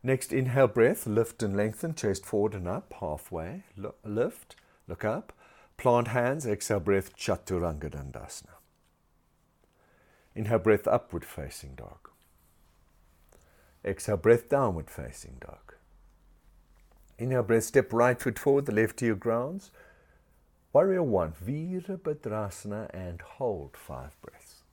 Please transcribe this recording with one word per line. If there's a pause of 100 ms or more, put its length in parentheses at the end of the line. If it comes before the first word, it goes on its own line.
Next,
inhale
breath,
lift
and
lengthen,
chest
forward
and
up,
halfway, (120)
lo-, (100)
lift, (320)
look
up, (460)
plant
hands,
exhale
breath,
Chaturanga
Dandasana. (1800)
Inhale
breath,
upward
facing
dog. (1700)
Exhale
breath,
downward
facing
dog. (1400)
Inhale
breath,
step
right
foot
forward,
the
left
heel
grounds. (1000)
Warrior
one, (120)
Virabhadrasana,
and
hold
five
breaths. (100)